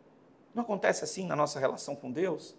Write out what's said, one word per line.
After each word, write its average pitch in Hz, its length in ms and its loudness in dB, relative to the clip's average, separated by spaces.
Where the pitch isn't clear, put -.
Não 233 80 0
acontece 190 420 2
assim 185 220 -4
na 151 100 0
nossa 147 240 2
relação 131 340 0
com 127 160 -8
Deus? 160 480 -2